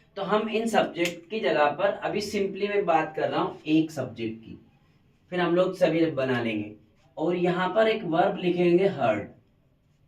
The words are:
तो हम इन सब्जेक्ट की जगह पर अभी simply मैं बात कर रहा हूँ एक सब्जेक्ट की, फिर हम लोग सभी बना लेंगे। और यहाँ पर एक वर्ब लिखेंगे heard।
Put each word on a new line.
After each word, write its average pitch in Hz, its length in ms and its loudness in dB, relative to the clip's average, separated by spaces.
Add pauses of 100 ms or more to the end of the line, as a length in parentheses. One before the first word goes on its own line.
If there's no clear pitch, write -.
(180)
तो 196 60 -6
हम 214 260 0
इन 233 180 -2
सब्जेक्ट - 640 -2
की 214 100 -6
जगह 151 260 2
पर 147 240 0 (140)
अभी 202 180 -2
simply 196 480 -2
मैं 202 160 0
बात 160 300 2
कर - 140 0
रहा 156 120 -2
हूँ 180 260 -4
एक 156 240 2
सब्जेक्ट 113 500 -8
की, 90 160 -18 (720)
फिर 175 100 -6
हम 170 160 2
लोग 185 200 2
सभी 165 360 2
बना 131 300 0
लेंगे। 107 340 -4 (420)
और 175 180 0
यहाँ 175 340 0
पर 220 180 2
एक 220 160 0
वर्ब 180 340 2
लिखेंगे 175 520 2
heard। 131 360 -2 (840)